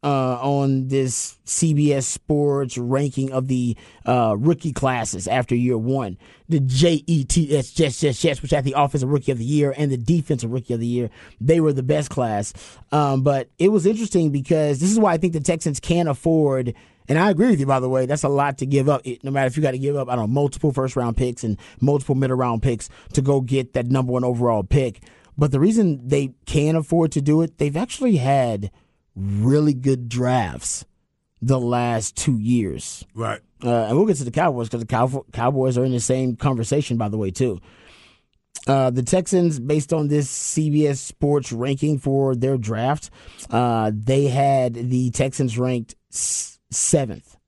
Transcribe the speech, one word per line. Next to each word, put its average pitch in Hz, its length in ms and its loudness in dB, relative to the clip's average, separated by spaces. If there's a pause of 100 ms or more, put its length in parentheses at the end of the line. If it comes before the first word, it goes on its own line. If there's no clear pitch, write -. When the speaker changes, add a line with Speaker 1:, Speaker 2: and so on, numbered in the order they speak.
Speaker 1:
uh, 131 400 0
on 139 460 0
this 135 580 -2
C - 260 0
B 147 200 2
S 135 140 -2
Sports 143 680 -2
ranking 135 560 -2
of 131 160 -2
the, 123 260 0 (300)
uh, 113 340 2
rookie 160 340 0
classes 117 540 -4
after 123 280 0
year 120 240 2
one. 117 400 -4 (280)
The 156 140 2
J 139 460 2
E 156 180 2
T 151 320 2
S, 135 140 -2
Jets, 147 300 0
Jets, 139 200 0
Jets, 147 220 0
which 131 80 -6
had 143 140 0
the 131 120 -2
Offensive 139 320 0
Rookie 139 240 0
of 123 60 -2
the 113 80 -4
Year 143 320 2
and 147 120 0
the 131 60 0
Defensive 123 560 0
Rookie 123 220 -4
of 117 60 -4
the 117 60 -4
Year, 120 220 -2 (320)
they 151 200 4
were 156 120 4
the 135 100 -2
best 147 280 -2
class. 107 420 -4 (400)
Um, 139 300 2
but 135 260 0 (100)
it 185 140 4
was 185 140 2
interesting 196 440 0
because 143 500 0
this 185 120 2
is 220 60 2
why 190 160 4
I - 20 0
think 170 160 0
the 160 80 -4
Texans 156 400 -2
can't 170 300 0
afford, 135 640 0 (340)
and 143 100 2
I 196 120 4
agree 196 180 4
with 196 120 4
you, 135 60 2
by 135 140 2
the 127 80 -2
way, 131 160 2
that's 143 200 -2
a 143 40 2
lot 139 300 0
to 135 80 -4
give 139 240 2
up. 139 160 2
It, 123 180 -10
no 139 60 -6
matter 139 160 0
if 123 100 -2
you 151 60 -2
gotta 131 160 0
give 143 180 -2
up, 131 140 -4
I 123 60 -2
don't 107 120 -2
know, 123 60 0
multiple 143 360 0
first-round 127 460 -2
picks 123 280 -2
and 107 120 -2 (240)
multiple 139 340 2
middle-round 127 480 0
picks 120 280 -2 (240)
to 143 80 4
go 139 180 2
get 131 320 -2
that 123 140 -2
number 127 260 2
one 127 100 0
overall 120 420 0
pick. 127 360 0 (380)
But 147 120 2
the 135 100 2
reason 175 460 2
they 139 280 0 (100)
can't 151 320 2
afford 165 360 2
to 147 100 0
do 151 180 4
it, 165 160 -2
they've 143 200 -2
actually 233 420 0
had 120 520 0 (460)
really 117 580 2
good 127 340 -2
drafts 120 760 -4 (560)
the 127 200 0
last 120 560 -2
two 127 200 0
years. 107 680 -2 (100)
Speaker 2:
Right. 110 240 -6 (260)
Speaker 1:
Uh, 120 200 0
and 113 120 0
we'll 196 100 4
get 190 100 0
to 135 80 -8
the 120 80 -8
Cowboys 131 360 -2
'cause 117 120 -6
the 113 60 -8
Cow-, 131 460 0
Cowboys 131 460 0
are 127 60 2
in 131 80 0
the 120 80 -2
same 131 340 0
conversation, 131 600 -2
by 110 120 -2
the 104 80 -4
way, 101 140 -2
too. 101 300 -2 (1080)
Uh, 135 240 2
the 127 140 -2
Texans, 175 560 0
based 143 320 -2
on 151 160 0
this 147 200 0
C - 400 -2
B 151 200 2
S 139 120 -2
Sports 143 520 -2
ranking 139 460 -2
for 135 360 0
their 131 240 0
draft, 117 500 -4 (420)
uh, 117 440 0
they 135 320 0
had 135 480 2
the 123 360 -2
Texans 131 460 -2
ranked 123 380 -4 (180)
s-, - 460 -8 (140)
seventh. - 640 -2 (120)